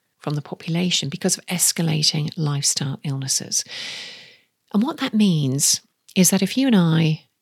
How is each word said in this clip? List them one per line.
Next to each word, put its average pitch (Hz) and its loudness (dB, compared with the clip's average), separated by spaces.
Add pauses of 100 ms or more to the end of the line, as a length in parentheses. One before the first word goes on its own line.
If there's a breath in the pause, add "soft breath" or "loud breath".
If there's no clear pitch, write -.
(200)
from 147 -4
the 143 -4
population 170 -2
because 180 -2
of - -16
escalating 156 0
lifestyle 143 -2
illnesses. 135 -4 (1080 loud breath)
And 208 2
what 302 -2
that 262 -6
means 151 2 (340)
is 185 6
that 190 2
if 190 -2
you 269 2
and 233 4
I 160 2 (160)